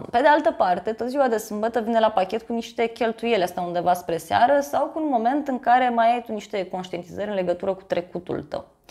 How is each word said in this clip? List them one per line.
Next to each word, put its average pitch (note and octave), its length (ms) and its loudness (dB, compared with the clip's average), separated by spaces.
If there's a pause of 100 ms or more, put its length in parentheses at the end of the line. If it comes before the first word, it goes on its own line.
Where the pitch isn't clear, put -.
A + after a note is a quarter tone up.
(120)
pe A#3+ 100 2
de D4 60 6
altă D4+ 240 4
parte, F#3 400 0
tot A3+ 180 -4
ziua C4+ 180 2
de A3+ 100 2
sâmbătă G#3+ 420 -4
vine A3+ 200 0
la A3 120 4
pachet F#3+ 300 0
cu - 120 -8
niște A#3 340 -4
cheltuieli A3+ 560 0
astea F3 180 -4
undeva F3 320 0
spre E3+ 240 -4
seară A#3 440 4
sau C#4 240 0
cu D#4+ 140 -6
un D#4 100 -2
moment B3+ 380 0
în B3+ 120 -4
care B3 300 2
mai A#3 220 4
ai A#3+ 140 -2
tu A3+ 80 -8
niște G3+ 340 -6
conștientizări F#3 640 -8
în G#3 60 -4
legătură F3+ 380 -2
cu F#3 100 -14
trecutul F3 580 -4
tău. - 260 -8 (240)